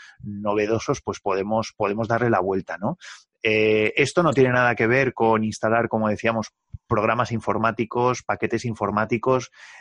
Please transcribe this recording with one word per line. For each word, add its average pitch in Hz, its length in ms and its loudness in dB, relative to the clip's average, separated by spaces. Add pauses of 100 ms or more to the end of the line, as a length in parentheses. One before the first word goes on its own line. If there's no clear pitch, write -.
(240)
novedosos, 104 800 -2
pues - 180 -6
podemos, 104 580 -2
podemos 107 300 -2
darle 117 240 0
la 98 80 2
vuelta, 92 400 -4
¿no? 120 180 -4 (460)
Eh, 107 520 2
esto 139 260 2
no 156 120 2
tiene 127 180 4
nada 123 240 4
que 117 100 0
ver 127 280 2
con 113 300 2
instalar, 110 460 0
como 110 180 0
decíamos, 110 460 -2 (340)
programas 113 440 0
informáticos, 113 920 -2
paquetes 110 440 -4
informáticos, 110 840 -2 (320)